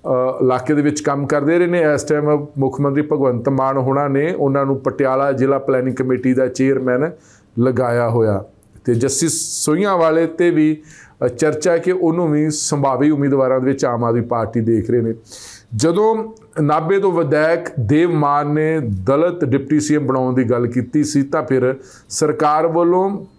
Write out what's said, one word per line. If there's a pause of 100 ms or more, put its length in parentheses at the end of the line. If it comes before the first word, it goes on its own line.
ਅਹ,
ਇਲਾਕੇ
ਦੇ
ਵਿੱਚ
ਕੰਮ
ਕਰਦੇ
ਰਹੇ
ਨੇ।
ਇਸ
ਟਾਈਮ (120)
ਮੁੱਖ
ਮੰਤਰੀ
ਭਗਵੰਤ
ਮਾਨ
ਹੋਣਾ
ਨੇ
ਉਹਨਾਂ
ਨੂੰ
ਪਟਿਆਲਾ
ਜ਼ਿਲ੍ਹਾ
ਪਲੈਨਿੰਗ
ਕਮੇਟੀ
ਦਾ
ਚੇਅਰਮੈਨ (480)
ਲਗਾਇਆ
ਹੋਇਆ। (400)
ਤੇ
ਜੱਸੀ
ਸੋਹੀਆਂ
ਵਾਲੇ
'ਤੇ
ਵੀ, (420)
ਅਹ,
ਚਰਚਾ
ਹੈ
ਕਿ
ਉਹਨੂੰ
ਵੀ
ਸੰਭਾਵੀ
ਉਮੀਦਵਾਰਾਂ
ਦੇ
ਵਿੱਚ
ਆਮ
ਆਦਮੀ
ਪਾਰਟੀ
ਦੇਖ
ਰਹੇ
ਨੇ। (600)
ਜਦੋਂ (280)
ਨਾਭੇ
ਤੋਂ
ਵਿਧਾਇਕ (200)
ਦੇਵ
ਮਾਨ
ਨੇ
ਦਲਿਤ
ਡਿਪਟੀ
ਸੀ
ਐਮ
ਬਣਾਉਣ
ਦੀ
ਗੱਲ
ਕੀਤੀ
ਸੀ
ਤਾਂ
ਫਿਰ (340)
ਸਰਕਾਰ
ਵੱਲੋਂ (120)